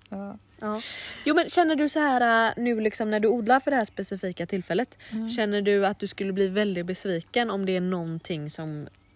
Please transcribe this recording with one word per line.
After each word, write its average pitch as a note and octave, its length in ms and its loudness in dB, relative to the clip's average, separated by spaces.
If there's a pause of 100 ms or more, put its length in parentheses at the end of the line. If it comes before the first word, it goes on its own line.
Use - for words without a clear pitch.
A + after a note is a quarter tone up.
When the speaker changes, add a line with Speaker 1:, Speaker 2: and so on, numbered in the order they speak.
Speaker 1:
Ja. G3+ 300 -12 (220)
Speaker 2:
Ja. G#3+ 200 -4 (440)
Jo, D4+ 100 2
men E4 160 2
känner D#4+ 260 4
du D4 120 2
så D#4 120 -2
här, A#3+ 480 4
äh, - 80 0
nu A#3 240 0
liksom G#3+ 300 0
när G#3+ 100 2
du A3 80 4
odlar A#3+ 320 4
för C#4+ 100 0
det C#4 60 2
här A3+ 80 2
specifika F#3 640 -6
tillfället, F#3+ 520 -2 (120)
Speaker 1:
Mm. A3 200 -6
Speaker 2:
känner G#3 320 0
du G3+ 240 4
att G3+ 120 0
du G3+ 80 -4
skulle G3 260 -4
bli G3 160 2
väldigt F#3 380 0
besviken F#3 640 -2
om G3 160 -2
det F#3 100 0
är F#3 40 2
någonting E3 680 -4
som D3+ 380 -8 (280)